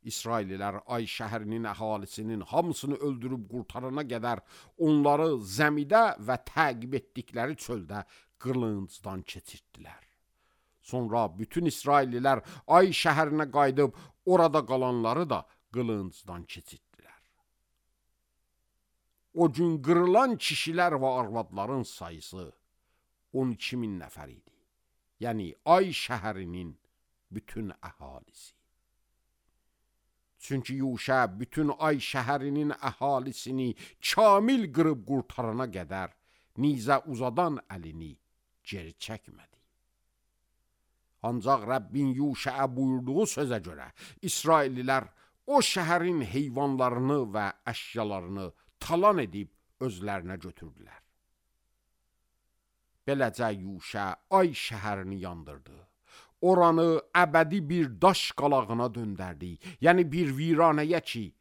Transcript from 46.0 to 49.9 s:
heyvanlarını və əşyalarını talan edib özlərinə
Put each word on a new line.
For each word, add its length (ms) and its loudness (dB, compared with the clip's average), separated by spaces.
heyvanlarını 920 0
və 140 -2
əşyalarını 800 -6
talan 400 4
edib 240 -8
özlərinə 560 -6